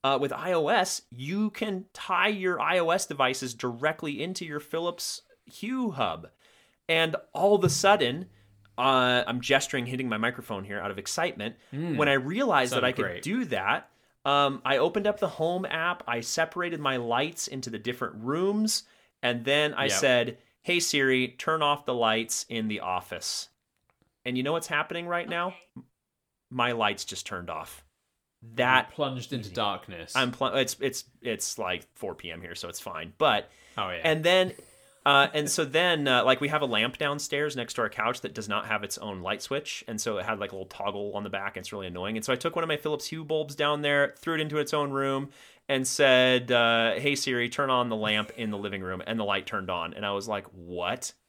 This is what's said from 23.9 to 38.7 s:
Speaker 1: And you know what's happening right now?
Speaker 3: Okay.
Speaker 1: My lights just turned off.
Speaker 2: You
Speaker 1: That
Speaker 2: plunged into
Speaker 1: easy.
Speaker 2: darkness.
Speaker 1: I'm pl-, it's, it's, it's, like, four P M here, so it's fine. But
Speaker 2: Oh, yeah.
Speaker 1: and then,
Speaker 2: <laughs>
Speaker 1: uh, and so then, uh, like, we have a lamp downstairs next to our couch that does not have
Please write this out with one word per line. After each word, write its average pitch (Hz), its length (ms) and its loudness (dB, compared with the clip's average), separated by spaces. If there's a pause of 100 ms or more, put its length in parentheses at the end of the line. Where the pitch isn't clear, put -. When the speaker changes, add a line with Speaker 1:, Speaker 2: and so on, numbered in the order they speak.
Speaker 1:
And 127 120 -2
you 127 60 0
know 143 80 0
what's 165 160 -2
happening 165 400 -2
right 175 200 -2
now? 175 200 -2
Speaker 3:
Okay. - 400 -14 (640)
Speaker 1:
My 123 220 2
lights 104 320 0
just - 200 -10
turned 87 240 -8
off. 80 340 -10 (580)
Speaker 2:
You 117 140 -20
Speaker 1:
That 127 360 4
Speaker 2:
plunged 131 420 -6
into 113 140 -6
Speaker 1:
easy. 92 80 -12
Speaker 2:
darkness. 95 600 -4
Speaker 1:
I'm 127 160 2
pl-, 123 240 -2
it's, 131 240 0
it's, - 260 -4 (180)
it's, 110 340 -4
like, 90 380 -4
four 95 180 -6
P 87 180 -12
M 85 100 -12
here, 87 120 -12
so 87 160 -10
it's - 100 -12
fine. 85 380 -10
But 120 320 2 (280)
Speaker 2:
Oh, 98 120 -4
yeah. 87 140 -6
Speaker 1:
and 160 200 2
then, 185 300 4 (260)
Speaker 2:
<laughs> - 260 -16
Speaker 1:
uh, 139 280 8
and 151 160 0
so 160 160 0
then, 156 420 2
uh, 123 160 6
like, 131 180 6
we 143 80 0
have 151 120 0
a 143 60 0
lamp 117 320 0
downstairs 143 560 -2
next 120 200 -6
to 120 60 0
our 107 80 0
couch 113 320 -2
that - 140 -8
does 104 120 -6
not 104 200 -2
have 107 160 -2